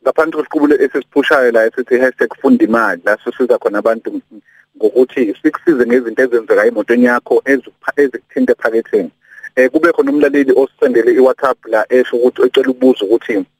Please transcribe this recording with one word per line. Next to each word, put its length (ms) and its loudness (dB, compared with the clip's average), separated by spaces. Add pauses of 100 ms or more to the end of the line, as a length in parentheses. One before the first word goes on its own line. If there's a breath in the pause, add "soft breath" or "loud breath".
ngaphansi 340 -2
kwesiqubulo 380 0
esisiphushayo 760 0
la 140 2
esithi 320 -2
hashtag 320 -2 (120)
funda 240 2
imali, 400 -2
la 180 -2
sisiza 340 -2
khona 220 -4
abantu 420 -4 (560 soft breath)
ngokuthi 640 0
sikusize 440 0
ngezinto 380 -2
ezenzeka 420 0
emotweni 400 0
yakho 400 0
ezikupha-, 520 -6
ezikuthinte 540 -2
ephaketheni. 600 -2 (440 loud breath)
Eh, 160 2
kube 200 2
khona 200 0
umlaleli 440 2
osisendele 580 0
i-WhatsApp 520 0
la 240 -2
esho 280 0
ukuthi 240 0
ecela 280 0
ukubuza 360 0
ukuthi 400 -2 (140)